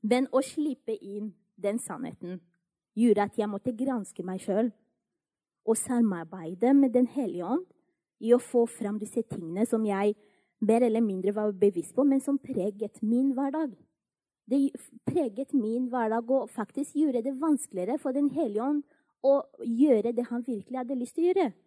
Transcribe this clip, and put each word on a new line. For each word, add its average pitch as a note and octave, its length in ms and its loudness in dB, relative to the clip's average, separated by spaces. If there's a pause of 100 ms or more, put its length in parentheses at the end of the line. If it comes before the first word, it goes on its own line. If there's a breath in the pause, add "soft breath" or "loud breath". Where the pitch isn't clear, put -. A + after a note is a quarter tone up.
Men B3 240 2
å C4 140 2
slippe C#4+ 500 -6
inn G3+ 380 -10 (260)
den G3+ 240 -2
sannheten F3 560 -10 (580)
gjorde G#3 300 4
at - 100 -10
jeg G#3 140 -2
måtte A3 260 -4
granske B3 480 -4
meg F#3 160 -6
selv G#3+ 300 0 (960)
og A3+ 100 2
samarbeide F#3+ 960 0
med C#4 220 6
Den B3 160 4
Hellige F3 340 -4
Ånd C#4+ 200 -2 (580)
i A3+ 100 4
å B3 80 6
få A#3 300 2
fram G#3 300 -6
disse G#3+ 260 -4
tingene F3 400 -4
som A3 180 0
jeg G3+ 300 0 (480 soft breath)
mer A3+ 240 4
eller A3+ 180 2
mindre G3 300 -2
var G#3+ 180 -2
bevisst F#3 400 2
på, C4+ 140 2
men C4+ 160 4
som C#4 180 0
preget G#3 600 -6
min B3 340 2
hverdag. C#4 380 -2 (720)
Det C#4 240 2 (340)
preget C4 480 -2
min A#3+ 380 0
hverdag A#3 400 0
og B3+ 180 0
faktisk - 460 -6
gjorde C#4+ 300 2
det C4+ 160 -4
vanskeligere B3+ 600 0
for C4 140 -4
Den C#4+ 160 2
Hellige A#3+ 320 -2
Ånd D4 200 -2 (440)
å C#4 140 4 (200)
gjøre A#3 540 4
det A#3+ 160 -4
han A#3+ 140 -6
virkelig B3 340 -6
hadde B3+ 180 -6
lyst A#3+ 200 -8
til E4+ 100 2
å - 40 4
gjøre. F#4 160 2 (200)